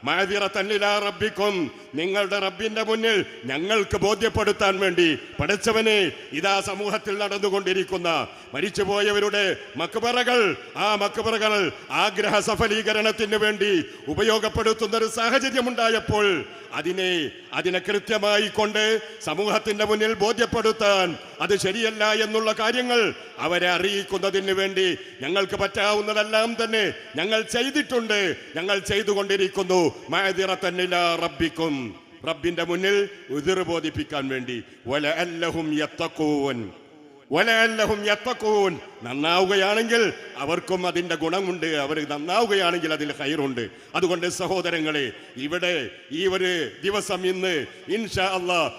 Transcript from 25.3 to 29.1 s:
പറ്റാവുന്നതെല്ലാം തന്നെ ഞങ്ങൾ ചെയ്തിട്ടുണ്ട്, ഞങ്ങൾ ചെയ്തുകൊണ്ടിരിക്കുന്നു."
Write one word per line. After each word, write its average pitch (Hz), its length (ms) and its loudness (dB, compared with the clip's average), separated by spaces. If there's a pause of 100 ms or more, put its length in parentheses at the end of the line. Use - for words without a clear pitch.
പറ്റാവുന്നതെല്ലാം 208 1080 0
തന്നെ 220 280 0 (240)
ഞങ്ങൾ 220 260 0
ചെയ്തിട്ടുണ്ട്, 226 960 0 (200)
ഞങ്ങൾ 196 220 0
ചെയ്തുകൊണ്ടിരിക്കുന്നു." 196 1160 2 (140)